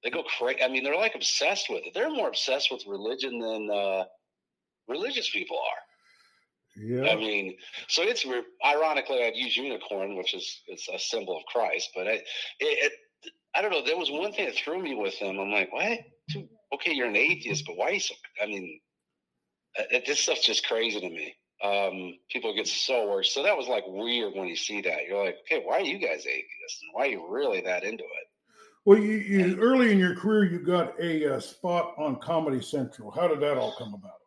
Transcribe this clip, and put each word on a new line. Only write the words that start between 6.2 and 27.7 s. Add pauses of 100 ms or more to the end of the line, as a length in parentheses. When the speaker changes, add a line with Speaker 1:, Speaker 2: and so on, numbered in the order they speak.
Speaker 2:
Yeah.
Speaker 1:
I
mean, (320)
so
it's
re-, (180)
ironically,
I'd
use
unicorn,
which
is,
it's
a
symbol
of
Christ,
but
I,
it, (360)
it, (600)
I
don't
know.
There
was
one
thing
that
threw
me
with
them.
I'm
like,
"What? (280)
Dude, (240)
okay,
you're
an
atheist,
but
why
are
you
so," (280)
I
mean, (1000)
uh,
it,
this
stuff's
just
crazy
to
me. (280)
Um, (160)
people
get
so
worse.
So
that
was,
like,
weird
when
you
see
that.
You're
like,
"Okay,
why
are
you
guys
atheists?
And
why
are
you
really
that